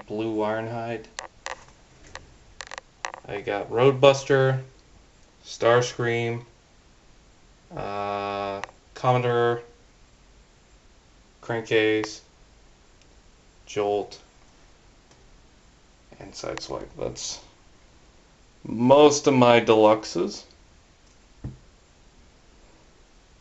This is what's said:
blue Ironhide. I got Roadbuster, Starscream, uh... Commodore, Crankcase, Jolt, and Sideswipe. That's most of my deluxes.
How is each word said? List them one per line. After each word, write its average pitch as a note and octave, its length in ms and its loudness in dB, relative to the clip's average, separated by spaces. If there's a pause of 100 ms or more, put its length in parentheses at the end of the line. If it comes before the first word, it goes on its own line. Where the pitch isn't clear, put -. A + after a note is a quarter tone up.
blue A2 300 -6
Ironhide. A2+ 640 -6 (2250)
I G2+ 140 -8
got G2+ 280 -6
Roadbuster, C3 920 2 (840)
Starscream, A#2 1000 0 (1300)
uh... G2+ 840 -6 (420)
Commodore, A#2+ 580 0 (1800)
Crankcase, A2 800 -2 (1400)
Jolt, G#2 520 -4 (2000)
and G2 100 -18
Sideswipe. - 560 -12 (100)
That's - 440 -10 (1200)
most C#3 640 6
of C#3 60 4
my A#2+ 260 8
deluxes. A2 840 2 (3000)